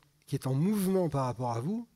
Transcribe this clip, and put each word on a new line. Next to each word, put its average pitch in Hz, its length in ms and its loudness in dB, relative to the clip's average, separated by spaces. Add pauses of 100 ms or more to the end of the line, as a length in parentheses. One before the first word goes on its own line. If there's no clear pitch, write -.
(260)
qui - 80 -4
est 135 140 -4
en 131 60 2
mouvement 185 540 2
par 139 160 0
rapport 120 280 -2
à 117 80 -2
vous, 214 360 -4